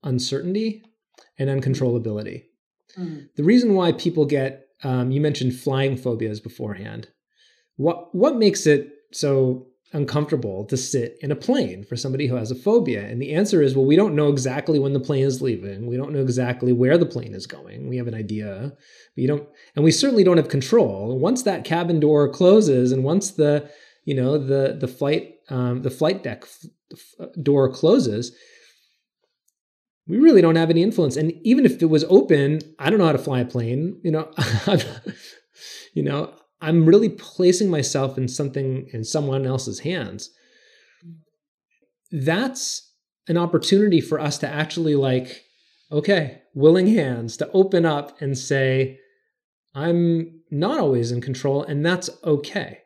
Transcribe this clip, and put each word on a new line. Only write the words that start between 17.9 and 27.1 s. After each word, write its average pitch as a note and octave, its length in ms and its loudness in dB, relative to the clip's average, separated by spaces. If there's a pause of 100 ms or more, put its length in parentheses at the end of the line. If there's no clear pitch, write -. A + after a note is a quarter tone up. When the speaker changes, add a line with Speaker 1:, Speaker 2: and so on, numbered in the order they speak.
Speaker 1:
have A#2+ 120 -6
an A2 60 -8
idea, G#2+ 580 -8
but - 500 -14
you B2+ 60 0
don't, D3 200 -4 (280)
and D3 80 2
we D#3+ 80 8
certainly A#3 320 4
don't F3 120 6
have D#3+ 120 2
control. B2+ 680 0
Once G3+ 280 0
that F#3 200 -2
cabin E3+ 360 0
door D3 280 4
closes D#3 640 4
and C3 140 0
once F3 260 0
the, D3 400 0 (340)
you D3 100 -4
know, C3 220 0
the, C3+ 440 0
the B2 80 -4
flight, - 460 -4 (140)
um, B2 340 -4
the B2+ 80 -4
flight F#3 340 -2
deck A2 180 -10
f-, - 220 -20 (560)